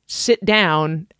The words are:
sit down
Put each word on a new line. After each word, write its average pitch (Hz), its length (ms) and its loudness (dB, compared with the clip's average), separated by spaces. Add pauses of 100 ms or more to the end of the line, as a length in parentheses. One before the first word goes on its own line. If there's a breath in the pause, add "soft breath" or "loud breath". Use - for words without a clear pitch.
(100)
sit - 340 0
down 160 640 0 (140)